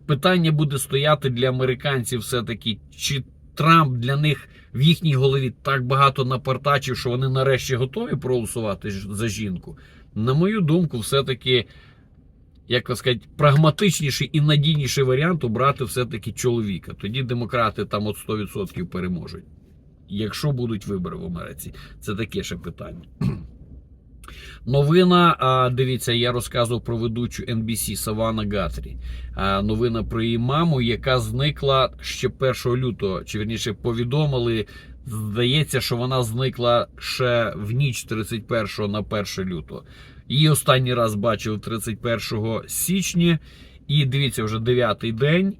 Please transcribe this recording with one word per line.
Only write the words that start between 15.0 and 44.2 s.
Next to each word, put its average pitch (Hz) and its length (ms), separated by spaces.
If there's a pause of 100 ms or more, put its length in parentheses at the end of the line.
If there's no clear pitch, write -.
варіант 147 400
обрати 127 400
все-таки 113 480
чоловіка. 110 680
Тоді 117 220
демократи 117 640
там 104 220
от 104 100
сто - 220
відсотків 92 520
переможуть, - 540 (640)
якщо 147 440
будуть 117 340
вибори 90 300
в 87 80
Америці. 85 500 (260)
Це 104 140
таке 98 280
ще 90 140
питання. - 460 (180)
<clears throat> - 100 (1400)
Новина, 170 720
а, 131 320
дивіться, 127 420
я 117 200
розказував 120 520
про 117 120
ведучу 117 520
Ен 113 140
Бі 110 140
Сі 104 200
Савана 107 640
Гатрі. - 380 (380)
А, 98 280
новина 110 420
про 113 180
її 117 160
маму, 143 420
яка 117 380
зникла 135 800
ще - 280
першого 123 480
лютого, 104 480
чи, - 140
вірніше, 107 340
повідомили, 120 920 (400)
здається, 120 760
що - 160
вона 127 260
зникла 120 640 (120)
ще 120 580
в 101 160
ніч 131 320
тридцять 110 420
першого 107 420
на 101 140
перше 98 420
лютого. 82 400 (440)
Її 151 200
останній 131 460
раз 113 200
бачили 107 440
тридцять 107 420
першого 113 640
січня. 175 720 (480)
І, 143 180
дивіться, 127 400